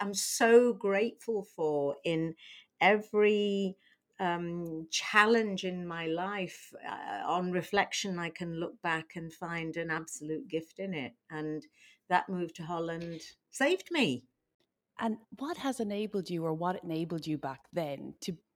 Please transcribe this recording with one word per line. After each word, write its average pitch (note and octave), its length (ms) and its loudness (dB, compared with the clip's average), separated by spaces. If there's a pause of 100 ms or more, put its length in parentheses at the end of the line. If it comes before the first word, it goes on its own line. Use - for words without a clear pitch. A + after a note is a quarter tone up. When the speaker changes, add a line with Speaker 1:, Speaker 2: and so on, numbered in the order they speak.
Speaker 1:
am G3+ 140 -2
so A#3 580 8
grateful G3+ 720 0
for D3 600 0
in E3 300 0 (460)
every, G#3 960 4 (420)
um, E3+ 720 -4
challenge G#3+ 760 4
in F3+ 220 -4
my E3 200 -4
life. F3+ 680 -4 (140)
Uh, - 400 -8
on F3+ 260 0
reflection, F#3 640 0
I E3+ 120 -4
can E3+ 280 -6
look - 240 -6
back D#3+ 340 -2
and E3 160 -10
find E3 440 -6
an E3+ 140 -4
absolute D#3+ 580 -6
gift D#3+ 320 -6
in G3 140 -4
it. C3 180 -4 (180)
And D#3 340 -6 (440)
that F3+ 200 2
move F3+ 260 -4
to E3 100 -10
Holland E3 560 -4 (300)
saved E4 400 0
me. G3 340 2 (720)
Speaker 2:
And A3 200 -2 (200)
what D#4 200 -6
has C4+ 220 -2
enabled G3+ 480 -2
you, E3 160 -2
or D#3+ 100 0
what F3 280 -2
enabled E3 440 -4
you D#3 120 -2
back C3+ 340 -8
then C#3+ 500 -6
to F3 140 -6 (200)